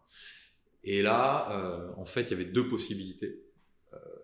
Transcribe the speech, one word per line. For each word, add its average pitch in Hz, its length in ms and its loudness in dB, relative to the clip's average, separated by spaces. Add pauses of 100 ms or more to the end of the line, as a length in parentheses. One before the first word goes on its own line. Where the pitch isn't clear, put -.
(840)
Et 98 200 2
là, 120 480 4
euh, 90 460 -4
en 92 100 -8
fait, - 160 -2
il - 80 -2
y 101 40 2
avait 90 120 -2
deux 110 220 2
possibilités. 95 760 -4 (480)
Euh, - 60 -16 (260)